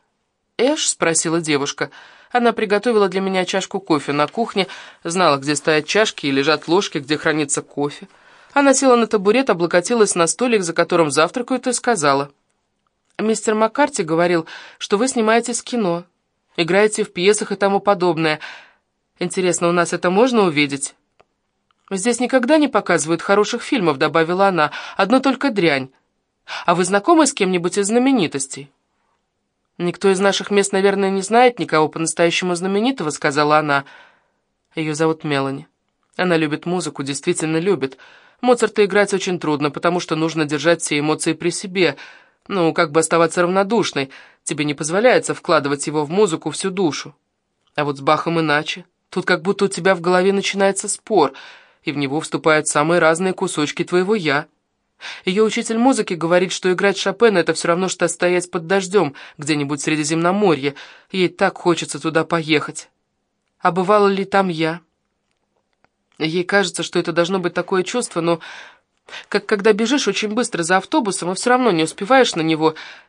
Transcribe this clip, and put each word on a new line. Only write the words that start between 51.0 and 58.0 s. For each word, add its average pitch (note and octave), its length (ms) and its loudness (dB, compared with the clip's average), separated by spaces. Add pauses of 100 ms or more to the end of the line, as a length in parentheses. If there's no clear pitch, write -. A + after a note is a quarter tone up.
и D#3 80 -6
в C#3 60 -8
него C#3+ 240 -4
вступают D3+ 460 0
самые D#3+ 320 2
разные E3 340 2
кусочки E3 500 -4
твоего F#3 320 0
"я". D3+ 320 -2 (800)
Ее F#3+ 180 0
учитель A3+ 340 -2
музыки A#3 360 2
говорит, F3 380 2
что - 200 -2
играть F#3+ 260 0
Шопена — G3+ 420 2
это D#3+ 140 0
все E3 140 -6
равно, F3 220 0
что F3 180 -2